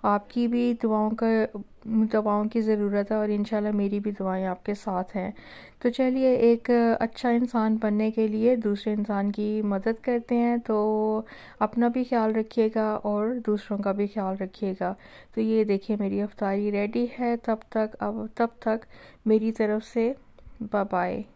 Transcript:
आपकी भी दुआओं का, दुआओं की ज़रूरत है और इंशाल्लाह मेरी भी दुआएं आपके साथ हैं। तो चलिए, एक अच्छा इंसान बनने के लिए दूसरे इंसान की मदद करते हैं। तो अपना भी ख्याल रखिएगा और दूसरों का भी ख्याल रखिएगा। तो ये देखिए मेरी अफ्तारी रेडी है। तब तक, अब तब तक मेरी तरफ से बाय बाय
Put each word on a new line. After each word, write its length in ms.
आपकी 440
भी 260
दुआओं 360
का, 380
दुआओं 580
की 140
ज़रूरत 520
है 60
और 120
इंशाल्लाह 420
मेरी 280
भी 120
दुआएं 320
आपके 300
साथ 300
हैं। 200
तो 80
चलिए, 460
एक 640
अच्छा 300
इंसान 480
बनने 320
के 180
लिए 280
दूसरे 360
इंसान 380
की 320
मदद 360
करते 360
हैं। 260
तो 680
अपना 280
भी 160
ख्याल 280
रखिएगा 640
और 380
दूसरों 440
का 140
भी 140
ख्याल 300
रखिएगा। 600
तो 60
ये 240
देखिए 320
मेरी 240
अफ्तारी 500
रेडी 480
है। 180
तब 240
तक, 220
अब 420
तब 140
तक 180
मेरी 260
तरफ 300
से 340
बाय 220
बाय 400